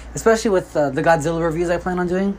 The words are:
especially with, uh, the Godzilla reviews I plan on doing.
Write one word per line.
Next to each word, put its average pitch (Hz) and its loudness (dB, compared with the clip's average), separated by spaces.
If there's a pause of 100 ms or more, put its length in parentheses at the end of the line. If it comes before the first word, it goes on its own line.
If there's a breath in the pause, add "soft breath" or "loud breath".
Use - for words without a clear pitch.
(160)
especially 220 2
with, 180 0
uh, 147 2
the 139 -2
Godzilla 165 2
reviews 170 -2
I 175 0
plan 180 -4
on 180 -2
doing. 190 -2